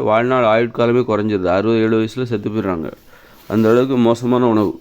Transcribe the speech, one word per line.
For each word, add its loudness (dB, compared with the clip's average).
வாழ்நாள் 0
ஆயுட்காலமே 0
குறைஞ்சிருது. -2
அறுபது, 0
எழுபது 2
வயசுல -6
செத்து -4
போயிடுறாங்க. -4
அந்த 2
அளவுக்கு 2
மோசமான 0
உணவு. 0